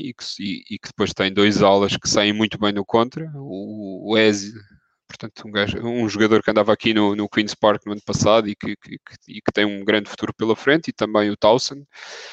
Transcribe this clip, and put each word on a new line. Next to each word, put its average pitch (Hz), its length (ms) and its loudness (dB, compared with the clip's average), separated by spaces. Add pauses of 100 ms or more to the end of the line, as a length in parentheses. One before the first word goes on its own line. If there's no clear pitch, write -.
e 123 80 -10
que - 100 -18
se, - 180 -12
e, 98 320 -8
e - 40 -12
que - 100 -16
depois 95 240 -4
tem 95 200 -2
dois 104 300 4
alas 98 340 4
que - 120 -8
saem 104 240 2
muito 107 260 -2
bem 104 140 0
no 101 120 -4
contra, 135 520 -2
o, 104 760 -10
o 110 60 4
Eze, 107 340 2 (540)
portanto, - 400 -16
um 104 60 -16
gajo, 104 280 -2
um 117 280 -2
jogador 104 340 2
que - 80 0
andava 107 220 4
aqui 113 220 0
no, 104 220 4
no 104 120 -2
Queen's 107 260 -2
Park 104 320 2
no 104 60 -6
ano 104 120 -10
passado 107 440 2
e 104 80 -6
que, 101 200 -10
que, - 220 -20
que, - 0 - (300)
e 107 140 -16
que - 100 -2
tem 104 120 2
um 101 200 -4
grande 104 240 0
futuro - 260 -8
pela 110 220 0
frente, 156 320 0
e 123 40 -8
também 107 380 0
o 104 60 -4
Towson, 135 480 2 (480)